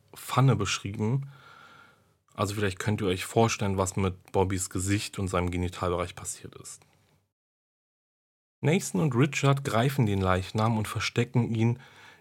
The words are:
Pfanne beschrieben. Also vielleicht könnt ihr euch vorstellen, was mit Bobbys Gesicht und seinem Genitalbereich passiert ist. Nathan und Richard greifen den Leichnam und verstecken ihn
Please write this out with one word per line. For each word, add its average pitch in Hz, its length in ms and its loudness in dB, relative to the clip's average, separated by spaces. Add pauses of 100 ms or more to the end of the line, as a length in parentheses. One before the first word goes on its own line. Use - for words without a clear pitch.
(140)
Pfanne 127 400 4
beschrieben. 107 760 -2 (1040)
Also 101 200 -2
vielleicht 101 240 -2
könnt 107 220 -2
ihr 101 80 0
euch 92 160 0
vorstellen, 110 520 2
was 95 200 0
mit 95 340 -2
Bobbys 95 400 0
Gesicht 98 480 -2
und 98 80 -4
seinem 90 240 0
Genitalbereich 90 640 -2
passiert - 420 -14
ist. - 300 -20 (1700)
Nathan 180 400 0
und 139 160 0
Richard 139 480 2
greifen 120 420 2
den 98 140 0
Leichnam 95 580 0
und 107 80 -2
verstecken 120 640 0
ihn 117 280 2 (400)